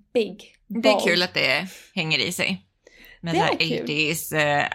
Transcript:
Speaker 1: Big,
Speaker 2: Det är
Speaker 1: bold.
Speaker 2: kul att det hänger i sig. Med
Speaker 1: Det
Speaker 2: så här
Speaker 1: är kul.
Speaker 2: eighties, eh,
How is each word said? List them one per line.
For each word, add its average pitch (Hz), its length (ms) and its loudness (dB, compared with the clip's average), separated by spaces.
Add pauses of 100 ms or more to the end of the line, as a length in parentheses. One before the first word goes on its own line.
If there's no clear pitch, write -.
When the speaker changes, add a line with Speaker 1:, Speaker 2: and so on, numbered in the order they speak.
(140)
Speaker 1:
Big, 208 420 -4 (120)
Speaker 2:
Det 220 220 2
är 208 40 6
Speaker 1:
bold. 190 140 0
Speaker 2:
kul 175 160 4
att 180 100 -4
det 143 340 0 (280)
hänger 156 240 0
i 120 120 -2
sig. - 340 -4 (560)
Med 170 140 -4
Speaker 1:
Det 349 40 4
Speaker 2:
så - 60 4
här - 80 2
Speaker 1:
är - 40 -2
kul. 165 140 -2
Speaker 2:
eighties, 156 600 -2
eh, 147 440 2